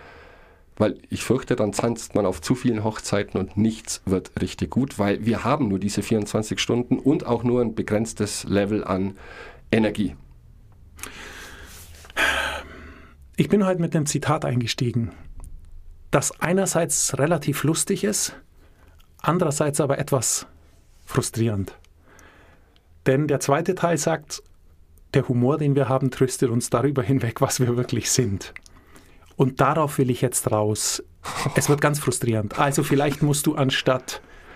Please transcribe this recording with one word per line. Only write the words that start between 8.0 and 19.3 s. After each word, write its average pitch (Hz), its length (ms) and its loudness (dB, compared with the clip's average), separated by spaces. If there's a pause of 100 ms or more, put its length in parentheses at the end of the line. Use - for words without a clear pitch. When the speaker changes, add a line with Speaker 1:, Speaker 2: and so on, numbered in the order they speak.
Speaker 1:
Level 101 400 0
an 95 340 -2 (540)
Energie. 107 420 2 (3250)
Speaker 2:
Ich - 120 2
bin 202 180 4
heute 185 140 0
mit 170 160 0
einem 147 100 2
Zitat 147 380 -2
eingestiegen, 120 680 -2 (1040)
das - 280 0
einerseits 170 800 0
relativ 147 460 0
lustig 165 400 0
ist, - 320 -2 (840)
andererseits 151 600 0